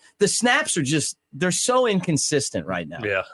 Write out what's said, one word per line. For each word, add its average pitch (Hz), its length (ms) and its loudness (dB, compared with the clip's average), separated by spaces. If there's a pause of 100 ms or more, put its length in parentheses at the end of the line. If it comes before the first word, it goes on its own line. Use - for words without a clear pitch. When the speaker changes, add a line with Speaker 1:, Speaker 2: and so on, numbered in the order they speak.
(180)
Speaker 1:
the 202 100 4
snaps 254 480 2
are 160 60 0
just, 143 340 -2 (160)
they're 175 180 0
so 247 360 2
inconsistent 151 800 0
right 87 200 -4
now. 82 160 -10
Speaker 2:
Yeah. 98 200 0 (120)